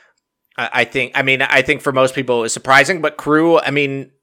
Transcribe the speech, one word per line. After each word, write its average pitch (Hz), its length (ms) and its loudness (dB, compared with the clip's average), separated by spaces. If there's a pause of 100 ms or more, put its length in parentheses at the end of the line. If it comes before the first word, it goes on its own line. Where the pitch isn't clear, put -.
(600)
I, 120 140 -6
I 123 100 0
think, 127 320 -4
I 139 80 0
mean, 135 180 0
I 135 220 2
think 139 180 -2
for 143 100 -4
most 131 220 2
people 127 240 -2
it 117 40 -2
was 113 120 -6
surprising, 139 480 2
but 151 160 -4
Crew, 160 400 2
I 135 140 -2
mean 139 400 -4 (120)